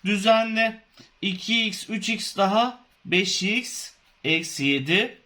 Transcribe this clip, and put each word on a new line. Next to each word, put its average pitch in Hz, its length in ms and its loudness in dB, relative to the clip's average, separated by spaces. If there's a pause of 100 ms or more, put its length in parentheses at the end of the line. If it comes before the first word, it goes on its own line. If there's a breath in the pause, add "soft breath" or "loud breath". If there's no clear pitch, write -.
Düzenle. 220 760 2 (400 loud breath)
İki 214 440 0
x, 196 240 -8
üç 220 180 -4
x - 280 -4
daha 214 480 2 (200)
beş - 380 0
x 226 480 -2 (340)
eksi 156 400 -2
yedi 143 600 2